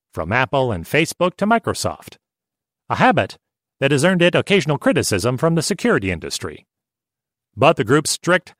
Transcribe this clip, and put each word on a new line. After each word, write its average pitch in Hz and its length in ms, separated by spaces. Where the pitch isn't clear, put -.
from 82 180
Apple 127 400
and 85 140
Facebook 170 500
to 196 100
Microsoft, 151 720
a 110 60
habit 165 420
that 139 120
has 143 140
earned 185 160
it 175 140
occasional 156 420
criticism 123 580
from 165 200
the 165 60
security 156 500
industry. 78 560
But 143 200
the 139 80
group's 139 280
strict - 480